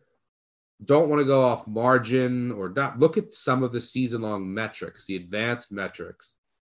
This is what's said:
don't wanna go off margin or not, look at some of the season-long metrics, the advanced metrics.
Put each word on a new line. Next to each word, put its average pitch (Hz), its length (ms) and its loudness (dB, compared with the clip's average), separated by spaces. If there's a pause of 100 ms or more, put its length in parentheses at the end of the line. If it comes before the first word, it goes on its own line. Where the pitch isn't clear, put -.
(840)
don't 147 240 4
wanna 147 140 2
go 135 200 4
off 117 220 2
margin 123 880 2
or 98 180 -6
not, 120 300 -4
look 160 180 6
at 208 160 -4
some 131 300 0
of 120 80 -2
the 120 100 -4
season-long 110 720 -4
metrics, 104 540 -8
the 95 80 -4
advanced 104 560 -4
metrics. 95 640 -10 (280)